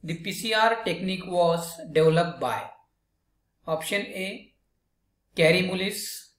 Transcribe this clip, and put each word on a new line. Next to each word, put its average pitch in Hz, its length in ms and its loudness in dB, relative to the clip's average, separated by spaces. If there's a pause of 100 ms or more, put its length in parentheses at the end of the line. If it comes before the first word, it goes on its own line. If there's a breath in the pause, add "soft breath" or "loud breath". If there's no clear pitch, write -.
the 165 140 -6
P 190 160 -10
C 220 220 -4
R 226 320 4
technique 185 420 -4
was 170 500 2 (140)
developed 160 480 4
by 123 300 -4 (960)
option 165 360 -4
A, 196 500 -10 (840)
Kary 170 280 4
Mullis 185 760 -6